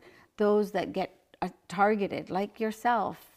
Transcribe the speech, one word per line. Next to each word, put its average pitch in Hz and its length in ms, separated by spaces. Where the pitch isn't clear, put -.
those 208 340
that 190 220
get, 185 200
uh, 180 80
targeted, 196 640
like 190 300
yourself, 220 760